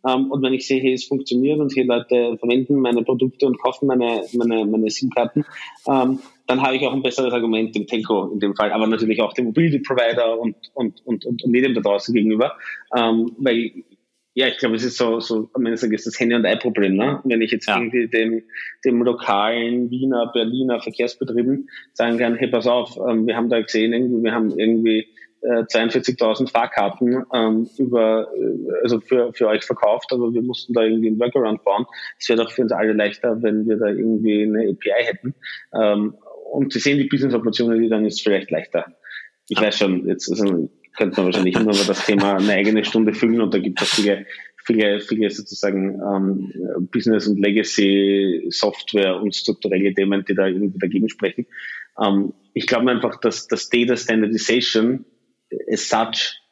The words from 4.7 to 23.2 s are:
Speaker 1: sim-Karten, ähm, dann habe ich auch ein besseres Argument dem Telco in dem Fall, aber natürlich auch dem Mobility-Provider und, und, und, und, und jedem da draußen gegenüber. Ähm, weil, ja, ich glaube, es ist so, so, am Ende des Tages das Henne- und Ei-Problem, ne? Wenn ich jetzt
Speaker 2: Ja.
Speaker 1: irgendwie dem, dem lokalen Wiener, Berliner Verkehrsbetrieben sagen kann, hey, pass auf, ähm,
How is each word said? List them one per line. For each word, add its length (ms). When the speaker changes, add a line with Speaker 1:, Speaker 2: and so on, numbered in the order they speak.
Speaker 1:
sim-Karten, 560
ähm, 340
dann 160
habe 140
ich 100
auch 80
ein 80
besseres 320
Argument 400
dem 120
Telco 460
in 80
dem 160
Fall, 160
aber 140
natürlich 340
auch 140
dem 120
Mobility-Provider 920
und, 160
und, 320
und, 220
und, 180
und 100
jedem 200
da 80
draußen 320
gegenüber. 420
Ähm, 420
weil, 460
ja, 160
ich 80
glaube, 200
es 80
ist 120
so, 240
so, 320
am 140
Ende 60
des 100
Tages 220
das 140
Henne- 180
und 100
Ei-Problem, 500
ne? 280
Wenn 180
ich 80
jetzt 180
Speaker 2:
Ja. 80
Speaker 1:
irgendwie 320
dem, 340
dem 160
lokalen 880
Wiener, 420
Berliner 480
Verkehrsbetrieben 880
sagen 240
kann, 200
hey, 120
pass 180
auf, 300
ähm, 300